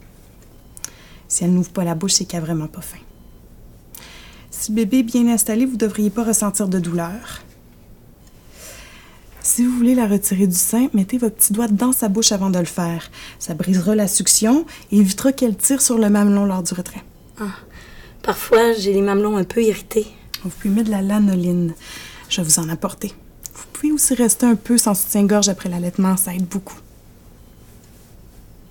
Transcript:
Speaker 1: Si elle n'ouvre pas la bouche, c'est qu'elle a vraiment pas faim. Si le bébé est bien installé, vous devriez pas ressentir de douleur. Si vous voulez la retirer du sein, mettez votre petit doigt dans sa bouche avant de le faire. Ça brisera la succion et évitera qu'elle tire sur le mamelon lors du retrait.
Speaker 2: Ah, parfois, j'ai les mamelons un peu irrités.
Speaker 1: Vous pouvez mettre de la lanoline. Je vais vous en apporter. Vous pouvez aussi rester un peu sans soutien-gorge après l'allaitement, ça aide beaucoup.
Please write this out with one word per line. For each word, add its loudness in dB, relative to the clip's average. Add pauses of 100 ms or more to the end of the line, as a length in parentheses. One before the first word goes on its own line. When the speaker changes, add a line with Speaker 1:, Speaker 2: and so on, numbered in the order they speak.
(1300)
Speaker 1:
Si -2
elle 2
n'ouvre 0
pas -4
la -2
bouche, -4
c'est -2
qu'elle -8
a -8
vraiment -4
pas -16
faim. -16 (1500)
Si -8
le 0
bébé 2
est 4
bien 2
installé, 2
vous -2
devriez 0
pas -2
ressentir 0
de 0
douleur. -6 (2000)
Si 0
vous 2
voulez 4
la 2
retirer 2
du 0
sein, 0
mettez 0
votre -2
petit 0
doigt 0
dans 2
sa 0
bouche 0
avant 0
de 2
le 0
faire. -6 (280)
Ça -10
brisera 0
la 2
succion 2 (260)
et 6
évitera 4
qu'elle 0
tire 0
sur 2
le 4
mamelon 4
lors 0
du -6
retrait. -10 (380)
Speaker 2:
Ah, -10 (680)
parfois, 2
j'ai 0
les 2
mamelons 2
un 0
peu 0
irrités. 0 (380)
Speaker 1:
Vous -6
pouvez -2
mettre 2
de 0
la 0
lanoline. 0 (540)
Je -4
vais -4
vous 2
en -4
apporter. -8 (420)
Vous -20
pouvez -2
aussi 2
rester 2
un 6
peu 0
sans 2
soutien-gorge 2
après -6
l'allaitement, 0
ça -4
aide -2
beaucoup. -10 (1900)